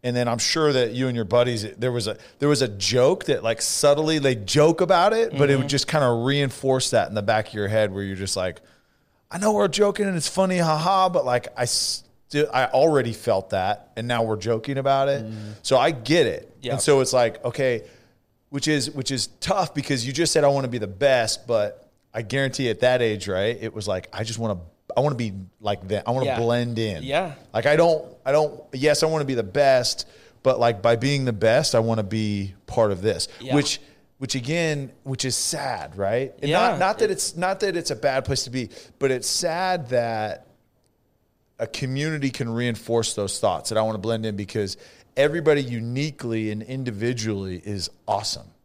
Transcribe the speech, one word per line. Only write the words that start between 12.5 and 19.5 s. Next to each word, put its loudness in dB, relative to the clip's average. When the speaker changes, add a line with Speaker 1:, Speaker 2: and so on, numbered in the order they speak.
Speaker 1:
I 4
already 4
felt -2
that, -2
and -6
now 2
we're -2
joking -2
about 2
it. -2
Speaker 3:
Mm-hmm. -12
Speaker 1:
So 2
I 4
get 2
it. -6
Speaker 2:
Yeah. -4
Speaker 1:
And -2
so 6
it's 0
like, 2
okay, -2
which -4
is, 0
which -6
is -4
tough 0